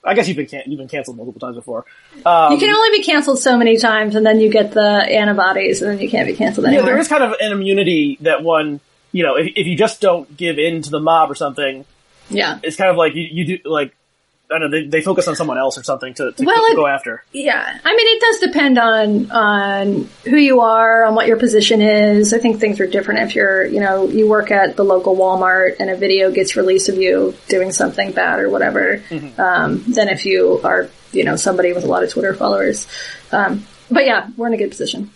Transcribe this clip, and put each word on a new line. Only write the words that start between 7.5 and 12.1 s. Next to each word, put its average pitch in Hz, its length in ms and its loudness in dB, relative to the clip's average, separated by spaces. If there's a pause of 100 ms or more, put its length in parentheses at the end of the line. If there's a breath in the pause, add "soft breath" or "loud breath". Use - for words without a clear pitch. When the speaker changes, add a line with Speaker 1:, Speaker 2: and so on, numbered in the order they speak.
Speaker 1:
immunity 185 720 0
that 147 200 0
one, 156 380 -2 (320)
you 175 120 -2
know, 135 120 0
if, 160 200 0
if 185 100 -2
you 180 100 -2
just 214 240 0
don't 175 360 0
give 170 240 -4
in 165 220 -2
to 143 80 -12
the 151 100 -4
mob 160 280 2
or 143 60 -8
something, 135 500 -6 (460)